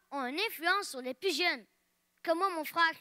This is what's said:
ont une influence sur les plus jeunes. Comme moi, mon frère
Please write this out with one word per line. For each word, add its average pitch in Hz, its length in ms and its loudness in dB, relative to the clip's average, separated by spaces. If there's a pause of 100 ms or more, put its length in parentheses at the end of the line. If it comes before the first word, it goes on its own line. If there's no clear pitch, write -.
(120)
ont 277 140 -4
une 277 140 -4
influence 381 500 0
sur 262 120 -10
les 254 140 -6
plus 370 200 -2
jeunes. 302 300 0 (580)
Comme 330 140 2
moi, 381 140 2
mon 320 140 -4
frère 330 360 2